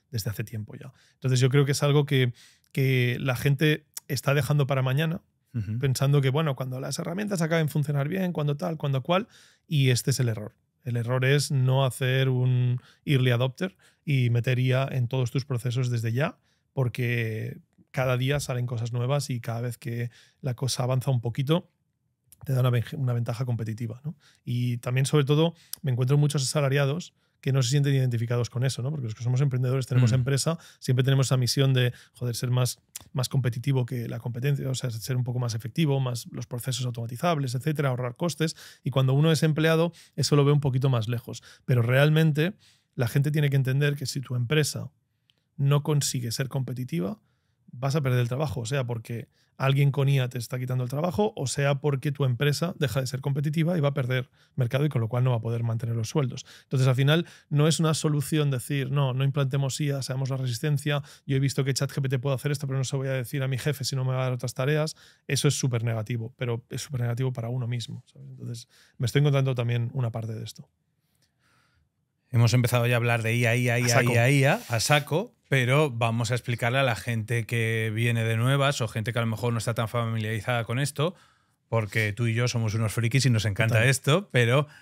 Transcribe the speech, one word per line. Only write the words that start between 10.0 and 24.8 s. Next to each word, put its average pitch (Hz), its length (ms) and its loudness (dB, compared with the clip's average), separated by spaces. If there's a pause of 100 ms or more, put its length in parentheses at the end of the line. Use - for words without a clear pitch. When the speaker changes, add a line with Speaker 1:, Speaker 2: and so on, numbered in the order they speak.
Speaker 1:
es 127 100 0
el 120 100 0
error. 107 240 -8 (300)
El 120 120 -4
error 123 280 -2
es 143 260 4
no 131 340 4
hacer 131 440 0
un 123 520 2 (240)
early 127 280 4
adopter 127 440 -2 (280)
y 131 260 2
meter 120 300 2
I 127 120 2
A 131 160 2
en 123 200 -2
todos 127 240 -2
tus 139 120 -2
procesos 123 460 -4
desde 113 220 -2
ya, 147 260 -2 (340)
porque 120 840 -4 (320)
cada 127 260 0
día 131 220 0
salen 123 280 -4
cosas 117 260 -6
nuevas 131 380 -2
y 120 100 -4
cada 117 220 -6
vez 123 160 -8
que 120 320 -6 (320)
la 127 120 -4
cosa 127 300 -4
avanza 127 260 0
un 123 100 2
poquito, 143 520 -2 (720)
te 143 80 -4
da 127 80 2
una 127 100 4
ven-, 120 220 0
una 131 220 -2
ventaja 120 300 -4
competitiva, 113 600 -6
¿no? 160 120 -8 (280)
Y 123 320 -2
también, 127 300 0